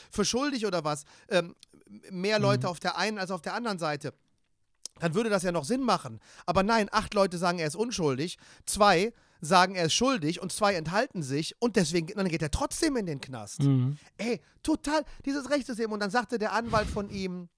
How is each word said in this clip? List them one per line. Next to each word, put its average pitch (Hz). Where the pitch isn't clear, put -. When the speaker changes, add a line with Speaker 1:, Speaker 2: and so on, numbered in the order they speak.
Speaker 1:
für 208
schuldig 262
oder 175
was, 151
ähm, 175
mehr 190
Speaker 2:
Mhm. 208
Speaker 1:
Leute 202
auf 175
der 185
einen 208
als 185
auf 185
der 180
anderen 208
Seite, 147
dann 165
würde 226
das 202
ja 180
noch 165
Sinn 240
machen. 165
Aber 175
nein, 220
acht 208
Leute 196
sagen, 175
er 156
ist 147
unschuldig, 175
zwei 202
sagen, 185
er 180
ist 156
schuldig 180
und 190
zwei 202
enthalten 185
sich 139
und 233
deswegen, 170
dann 190
geht 156
er 151
trotzdem 294
in 208
den 147
Knast. 120
Speaker 2:
Mhm. 139
Speaker 1:
Ey, 220
total, 302
dieses 277
Rechtssystem. 233
Und 208
dann 208
sagte 233
der 208
Anwalt 220
von 208
ihm 185